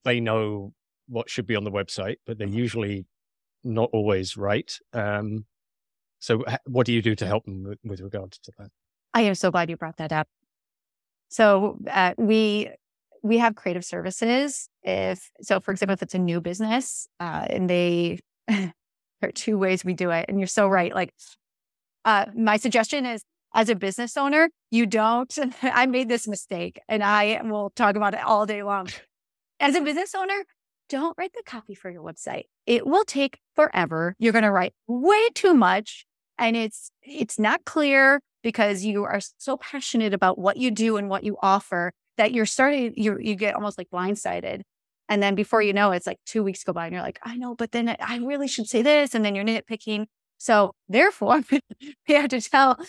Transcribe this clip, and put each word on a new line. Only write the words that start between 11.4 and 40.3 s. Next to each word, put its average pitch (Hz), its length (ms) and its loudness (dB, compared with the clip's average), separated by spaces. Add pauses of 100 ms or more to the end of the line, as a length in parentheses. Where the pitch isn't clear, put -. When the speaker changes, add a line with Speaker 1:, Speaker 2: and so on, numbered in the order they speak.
Speaker 2:
uh, 180 280 2
we, 214 520 2 (540)
we 226 140 2
have 226 180 4
creative 180 300 -4
services. 233 840 -2 (160)
If, 185 480 -4 (100)
so 190 200 -2
for - 100 -6
example, 196 220 -2
if 185 100 -6
it's - 100 -10
a 185 60 -2
new 170 220 0
business, 220 680 -4 (140)
uh, 156 280 -6
and 185 200 -2
they, 175 500 0 (140)
<laughs> - 140 -20
there 196 260 -2 (500)
are - 80 -4
two - 260 -2
ways 185 280 0
we 180 80 -2
do 175 180 -2
it. 165 160 0
And 196 100 -2
you're 190 100 -2
so 208 200 2
right. 185 260 2
Like, 180 200 -4 (920)
uh, 208 220 4 (100)
my 220 220 4
suggestion 247 480 0
is, 233 180 -8 (300)
as 226 160 4
a 226 60 2
business 196 420 -6
owner, 294 320 4 (200)
you 233 160 4
don't, 220 480 0 (160)
<laughs> - 120 -14
I 254 240 4
made 254 240 0
this 240 180 -2
mistake 185 640 -8
and 214 120 0
I 208 400 2
will 208 320 -4
talk 202 220 4
about 202 180 0
it - 80 -6
all 214 240 2
day 202 180 -4
long. 196 260 -4 (720)
As 277 140 4
a 349 60 2
business 302 320 -4
owner, 381 300 -4 (460)
don't 302 280 -6
write 370 160 -8
the 466 120 -14
copy 220 280 -16
for 185 160 -16
your 175 140 -16
website. - 400 -10 (220)
It 233 200 2
will 370 200 2
take 277 340 -4 (160)
forever. 175 640 0
You're 226 140 4
gonna 214 180 4
write 185 220 0 (140)
way 381 460 4
too 370 200 6
much 202 520 4 (320)
and 226 200 0
it's, 220 340 -6 (100)
it's 269 380 -6
not 220 240 2
clear 277 560 4 (260)
because 208 380 0
you 202 220 -2
are 202 140 -4 (200)
so 269 180 -6
passionate 226 560 -4
about 190 240 4